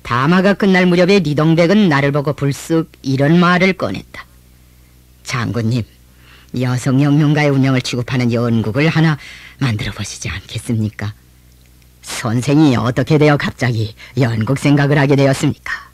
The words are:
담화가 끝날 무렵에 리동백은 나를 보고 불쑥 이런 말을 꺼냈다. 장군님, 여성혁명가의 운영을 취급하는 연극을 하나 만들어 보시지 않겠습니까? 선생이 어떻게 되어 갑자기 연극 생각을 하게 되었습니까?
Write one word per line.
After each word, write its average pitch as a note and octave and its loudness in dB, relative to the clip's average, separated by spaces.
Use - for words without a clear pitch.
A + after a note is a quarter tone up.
담화가 F3+ 2
끝날 F#3 2
무렵에 F3+ 4
리동백은 E3 2
나를 C#3+ 2
보고 C#3+ -4
불쑥 D#3 -4
이런 C#3+ 2
말을 F3+ 2
꺼냈다. - -8
장군님, A2+ -4
여성혁명가의 C#3+ 2
운영을 C3+ 2
취급하는 A#2+ -4
연극을 A#2 0
하나 D#3 0
만들어 A2 -4
보시지 - -12
않겠습니까? G#2+ -8
선생이 C3 0
어떻게 C3+ 0
되어 D3 4
갑자기 A#2+ -4
연극 A#2 -2
생각을 C#3+ 2
하게 C#3 2
되었습니까? C3+ 0